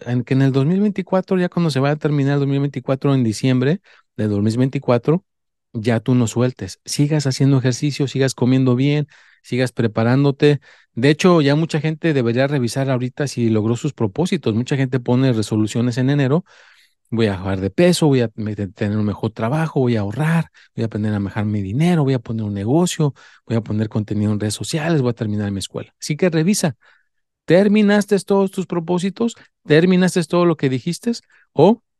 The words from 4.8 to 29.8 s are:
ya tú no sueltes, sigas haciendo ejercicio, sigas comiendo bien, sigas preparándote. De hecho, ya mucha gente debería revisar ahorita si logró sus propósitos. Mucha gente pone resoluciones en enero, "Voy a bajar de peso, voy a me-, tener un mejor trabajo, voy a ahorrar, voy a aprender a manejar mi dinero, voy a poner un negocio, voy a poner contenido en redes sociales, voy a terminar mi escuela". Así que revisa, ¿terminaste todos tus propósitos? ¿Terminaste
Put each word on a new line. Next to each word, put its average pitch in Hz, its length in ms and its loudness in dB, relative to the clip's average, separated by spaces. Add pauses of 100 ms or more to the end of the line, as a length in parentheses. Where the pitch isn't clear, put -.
ya 113 260 -2
tú 127 160 0
no 123 120 2
sueltes, 117 580 -4
sigas 143 420 -2
haciendo 135 300 2
ejercicio, 131 500 -2
sigas 131 260 -2
comiendo 127 420 2
bien, 143 320 0 (360)
sigas 123 300 -4
preparándote. 135 880 2 (320)
De 123 160 2
hecho, 165 320 4
ya 139 140 2
mucha 160 260 -2
gente 156 320 -2
debería 123 340 0
revisar 135 420 -2
ahorita 127 380 -4
si 117 220 -2
logró 110 260 0
sus 139 180 -6
propósitos. 123 600 -2
Mucha 127 220 -2
gente 131 220 -2
pone 123 340 0
resoluciones 113 640 -2
en 127 120 0
enero, 143 360 0 (680)
"Voy 113 160 0
a 98 100 -2
bajar 95 240 -4
de 98 80 -2
peso, 175 380 2
voy 135 140 2
a 113 140 -2
me-, 107 200 -6
tener 104 420 -4
un 104 80 -2
mejor 104 260 -4
trabajo, 151 500 -2
voy 120 160 0
a - 20 -2
ahorrar, 156 500 0 (260)
voy 117 80 -4
a - 40 -2
aprender 107 260 -2
a 101 60 0
manejar 101 260 -2
mi 107 160 -2
dinero, 151 420 0
voy 135 120 2
a 123 40 0
poner 113 260 -6
un 104 80 -4
negocio, 139 600 0 (320)
voy 113 120 -2
a 113 40 -2
poner 107 280 -4
contenido 104 420 -2
en 104 80 -2
redes 107 160 -4
sociales, 156 460 -2
voy 123 100 0
a - 20 -2
terminar 104 380 -4
mi 98 80 -6
escuela". - 420 -12
Así 156 160 -6
que 185 120 2
revisa, 165 460 0 (680)
¿terminaste 202 760 4
todos 196 300 0
tus 185 140 -6
propósitos? 180 680 -4 (300)
¿Terminaste 180 580 4